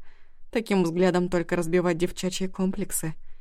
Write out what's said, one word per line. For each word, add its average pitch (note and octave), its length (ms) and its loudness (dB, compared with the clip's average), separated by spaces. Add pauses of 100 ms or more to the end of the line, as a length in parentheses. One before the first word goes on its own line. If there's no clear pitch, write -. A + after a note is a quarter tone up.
(500)
Таким A#3 320 2
взглядом F3+ 480 4
только F3 260 0
разбивать F3 400 2
девчачьи F3+ 500 -2
комплексы. F#3 680 -2 (260)